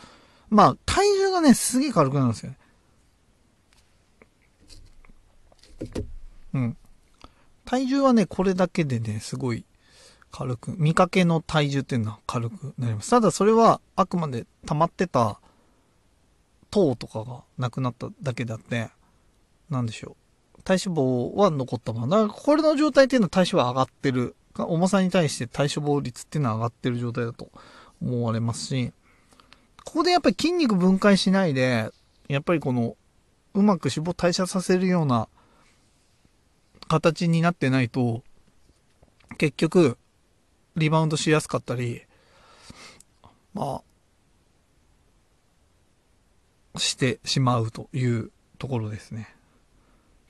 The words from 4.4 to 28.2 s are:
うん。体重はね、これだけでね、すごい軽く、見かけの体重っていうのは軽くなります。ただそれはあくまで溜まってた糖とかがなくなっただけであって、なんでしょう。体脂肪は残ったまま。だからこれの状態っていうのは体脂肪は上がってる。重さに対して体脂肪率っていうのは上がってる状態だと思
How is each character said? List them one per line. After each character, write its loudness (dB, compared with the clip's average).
う 0
ん。 -2
体 -2
重 0
は 6
ね、 4
こ -4
れ 2
だ 2
け -2
で -2
ね、 -6
す -12
ご -4
い -10
軽 -8
く、 -10
見 2
か 4
け 2
の 2
体 0
重 -2
っ -4
て -4
い 2
う 0
の -4
は -16
軽 -4
く -14
な -2
り -2
ま -8
す。 -4
た 6
だ 4
そ 0
れ 4
は 4
あ 2
く -6
ま -4
で -8
溜 -2
ま 0
っ -2
て -4
た 0
糖 2
と -14
か -10
が -16
な -4
く -8
な -2
っ -10
た -12
だ -6
け -6
で -8
あ -10
っ -14
て、 -6
な -4
ん -2
で -6
し -16
ょ -18
う。 -20
体 0
脂 -4
肪 0
は 4
残 -4
っ -4
た -8
ま -4
ま。 2
だ 2
か -8
ら -16
こ 2
れ 2
の 4
状 2
態 6
っ 0
て 0
い 4
う 4
の 4
は -2
体 0
脂 2
肪 0
は 2
上 -4
が 2
っ 0
て -4
る。 -4
重 0
さ 2
に 0
対 2
し -8
て -6
体 -2
脂 -4
肪 2
率 -10
っ -20
て -8
い 0
う 0
の 0
は -2
上 -4
が -2
っ -8
て -6
る -2
状 -6
態 -4
だ -8
と -16
思 -4